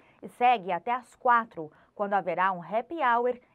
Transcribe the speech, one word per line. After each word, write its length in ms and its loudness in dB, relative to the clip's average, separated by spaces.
e 60 -14
segue 420 2
até 220 -2
às 240 -8
quatro, 560 0
quando 180 -6
haverá 400 0
um 100 -8
happy 400 -6
hour 380 0